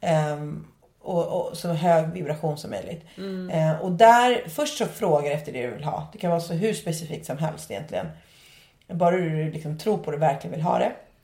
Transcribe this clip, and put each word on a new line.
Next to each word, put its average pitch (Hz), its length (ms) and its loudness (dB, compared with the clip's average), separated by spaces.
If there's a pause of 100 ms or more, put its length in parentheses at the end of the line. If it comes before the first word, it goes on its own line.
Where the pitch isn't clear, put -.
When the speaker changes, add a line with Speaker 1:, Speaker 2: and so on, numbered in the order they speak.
Speaker 1:
Ehm, 151 640 -2 (340)
och, 170 260 -2 (220)
och - 80 -10
så 175 160 -6
hög 160 380 4
vibration 151 460 -4
som - 140 -12
möjligt. 101 340 -10 (120)
Speaker 2:
Mm. 185 320 -8
Speaker 1:
Eh, 160 320 2
och 185 100 -2
där, 233 580 8
först 294 280 -4
så 226 80 0
frågar 147 460 2
efter 151 220 -6
det 127 140 -4
du 117 60 -6
vill 110 100 -10
ha. 151 300 -6
Det - 60 -16
kan 180 100 0
vara 170 120 2
så 170 120 -8
hur 208 200 0
specifikt 160 520 -8
som 131 120 -6
helst 156 340 -6
egentligen. 92 360 -6 (800)
Bara 180 300 2
du 156 340 -2
liksom 156 260 -8
tror 214 200 0
på - 140 -6
det 147 60 -4
och 156 60 -2
verkligen 156 320 2
vill 160 100 -4
ha - 140 2
det. - 120 0 (320)